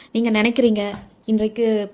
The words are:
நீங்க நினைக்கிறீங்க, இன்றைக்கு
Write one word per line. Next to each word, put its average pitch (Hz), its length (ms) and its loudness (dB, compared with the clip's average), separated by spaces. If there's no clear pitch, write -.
நீங்க 226 180 0
நினைக்கிறீங்க, 220 540 2
இன்றைக்கு 214 400 0